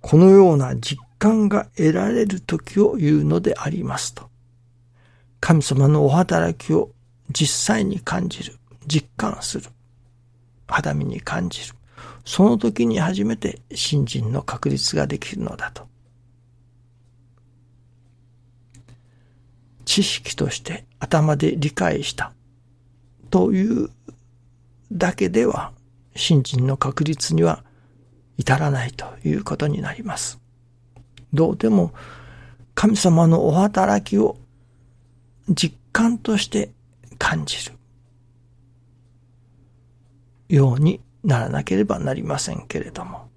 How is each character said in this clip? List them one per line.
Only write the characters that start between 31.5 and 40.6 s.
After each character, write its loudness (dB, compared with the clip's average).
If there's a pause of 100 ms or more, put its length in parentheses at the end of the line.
う -4
で 0
も 2 (800)
神 2
様 4
の 4
お 4
働 2
き 0
を 2 (1120)
実 0 (160)
感 0
と -2
し -4
て -4 (460)
感 -2
じ -8 (100)
る -16 (2750)
よ 4